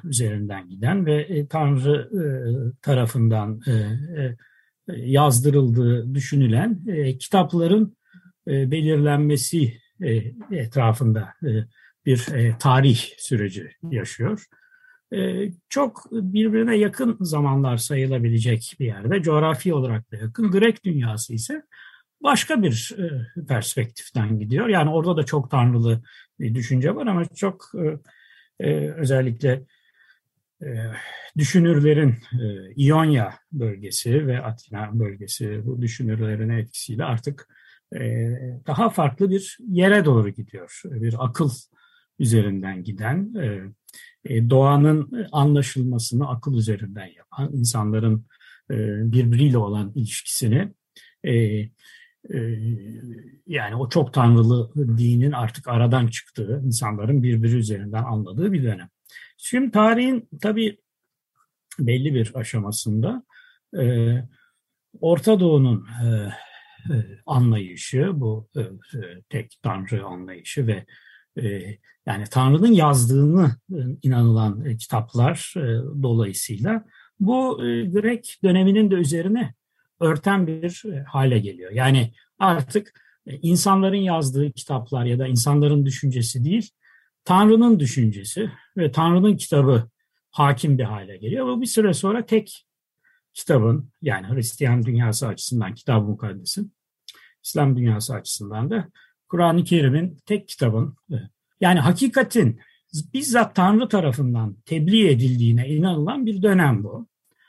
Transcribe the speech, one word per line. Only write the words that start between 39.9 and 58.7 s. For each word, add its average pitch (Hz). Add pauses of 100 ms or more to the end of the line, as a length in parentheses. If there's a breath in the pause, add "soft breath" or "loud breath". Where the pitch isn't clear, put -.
doğru 117
gidiyor. -
Bir 117
akıl 139 (720 soft breath)
üzerinden 98
giden, 127
e, 107 (640 loud breath)
e, 117
doğanın 147
anlaşılmasını 131
akıl 127
üzerinden 104
yapan, -
insanların, 110 (440 soft breath)
e, 113 (360)
birbiriyle 123
olan 104
ilişkisini, 123 (520 soft breath)
e, 110 (640 soft breath)
e, 135 (1080)
yani 117
o 135
çok -
tanrılı 117 (280)
dinin 120
artık 120
aradan 120
çıktığı, 117
insanların 113
birbiri 117
üzerinden 107
anladığı 113
bir 156
dönem. 98 (480 loud breath)